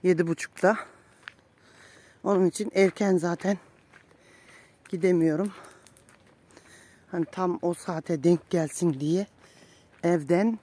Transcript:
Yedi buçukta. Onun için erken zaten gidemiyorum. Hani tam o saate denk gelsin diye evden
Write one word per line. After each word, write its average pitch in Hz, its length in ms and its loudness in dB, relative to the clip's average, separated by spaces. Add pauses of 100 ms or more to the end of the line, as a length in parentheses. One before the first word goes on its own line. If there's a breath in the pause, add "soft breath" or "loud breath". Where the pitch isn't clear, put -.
Yedi 175 240 2
buçukta. 190 500 -2 (1500 loud breath)
Onun 190 220 2
için - 280 -4
erken 190 420 2
zaten 175 420 -2 (1300 soft breath)
gidemiyorum. 175 640 2 (1600 loud breath)
Hani 170 220 -4
tam 180 300 -4
o 175 120 -2
saate 160 500 -6
denk 170 260 2
gelsin 160 500 -2
diye 170 260 0 (760 soft breath)
evden 175 600 0